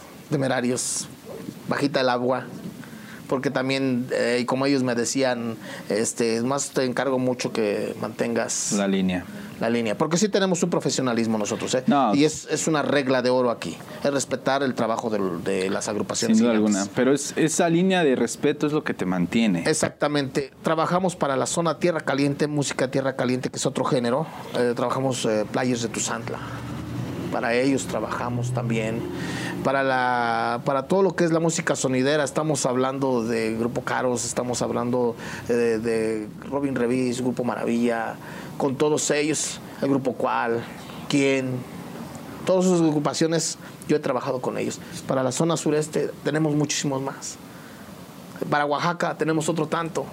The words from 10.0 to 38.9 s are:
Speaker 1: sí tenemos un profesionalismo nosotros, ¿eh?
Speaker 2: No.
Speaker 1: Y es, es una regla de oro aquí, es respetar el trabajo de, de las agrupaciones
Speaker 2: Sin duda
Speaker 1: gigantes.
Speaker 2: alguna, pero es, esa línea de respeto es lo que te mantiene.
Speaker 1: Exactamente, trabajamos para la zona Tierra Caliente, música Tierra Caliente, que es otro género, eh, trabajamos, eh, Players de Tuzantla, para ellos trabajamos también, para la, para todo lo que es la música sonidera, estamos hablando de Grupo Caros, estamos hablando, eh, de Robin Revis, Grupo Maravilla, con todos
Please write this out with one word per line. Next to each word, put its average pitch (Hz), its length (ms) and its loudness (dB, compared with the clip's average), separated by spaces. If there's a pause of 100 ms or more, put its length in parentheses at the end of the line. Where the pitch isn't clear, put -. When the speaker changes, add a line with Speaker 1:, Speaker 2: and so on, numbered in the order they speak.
Speaker 1:
sí 202 120 2
tenemos 190 340 2
un 175 80 2
profesionalismo 120 680 2
nosotros, 101 380 -2
¿eh? 127 120 0
Speaker 2:
No. 127 280 4
Speaker 1:
Y 143 100 6
es, 151 240 -2
es 151 180 -2
una 156 140 2
regla 131 420 2
de 123 80 4
oro 127 200 4
aquí, 90 240 -6 (280)
es 143 80 2
respetar 135 520 0
el 127 120 0
trabajo 113 360 0
de, 107 80 2 (320)
de 95 180 0
las 101 180 -2
agrupaciones 107 500 2
Speaker 2:
Sin 113 100 6
duda 117 80 4
Speaker 1:
gigantes. 107 260 4
Speaker 2:
alguna, 101 140 -6
pero 131 180 4
es, - 220 -2
esa 160 340 2
línea 180 340 4
de 131 120 6
respeto 147 520 0
es 147 60 0
lo 151 100 2
que 131 120 -2
te 98 100 -4
mantiene. 92 640 2
Speaker 1:
Exactamente, 147 840 0 (120)
trabajamos 170 520 2
para 139 220 0
la 127 100 2
zona 165 320 0
Tierra 165 220 2
Caliente, 143 460 2
música 143 420 0
Tierra 135 260 0
Caliente, 127 340 0
que - 80 -10
es - 100 -2
otro 131 180 0
género, 127 400 2 (320)
eh, 123 180 2
trabajamos, 127 500 0
eh, 107 260 2
Players 127 320 0
de 113 60 -2
Tuzantla, 117 500 -4 (920)
para 117 220 0
ellos 131 320 2
trabajamos 123 680 -2
también, 113 460 0 (600)
para 135 200 2
la, 120 840 2
para 135 220 0
todo 190 160 4
lo 180 140 2
que 180 80 4
es 160 60 2
la 160 100 4
música 165 340 0
sonidera, 135 480 2
estamos 151 420 0
hablando 131 600 2
de 113 300 0
Grupo 120 280 -2
Caros, 123 420 0
estamos 123 380 -2
hablando, 120 520 0 (340)
eh, 120 40 2
de 113 760 0 (220)
Robin 139 260 -2
Revis, 123 460 0
Grupo 127 220 0
Maravilla, 117 720 0 (420)
con 135 200 0
todos 151 340 2